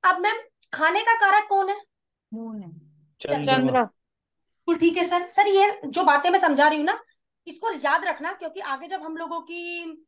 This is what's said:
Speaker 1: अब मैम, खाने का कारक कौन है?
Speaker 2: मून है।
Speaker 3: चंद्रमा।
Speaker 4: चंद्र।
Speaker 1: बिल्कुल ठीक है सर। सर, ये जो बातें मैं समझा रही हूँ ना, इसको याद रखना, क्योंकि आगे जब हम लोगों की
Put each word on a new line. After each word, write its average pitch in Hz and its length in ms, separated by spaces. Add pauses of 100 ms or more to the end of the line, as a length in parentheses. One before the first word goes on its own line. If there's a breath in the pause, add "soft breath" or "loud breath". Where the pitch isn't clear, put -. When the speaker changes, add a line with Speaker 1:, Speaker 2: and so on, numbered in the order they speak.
Speaker 1:
अब 359 160
मैम, 427 180 (340)
खाने - 300
का 302 120
कारक 415 340
कौन 392 200
है? 403 80 (560)
Speaker 2:
मून 220 300
है। 165 100 (480)
Speaker 3:
चंद्रमा। 285 360
Speaker 4:
चंद्र। 262 160
Speaker 1:
बिल्कुल - 1040
ठीक 339 180
है 349 80
सर। 349 240
सर, 403 180
ये 403 400
जो 359 180
बातें 285 260
मैं 370 80
समझा 302 300
रही 311 100
हूँ 294 80
ना, 427 160 (440)
इसको 427 260
याद 294 320
रखना, 330 280
क्योंकि 359 280
आगे 294 280
जब 330 140
हम 320 140
लोगों 330 240
की 339 420 (260)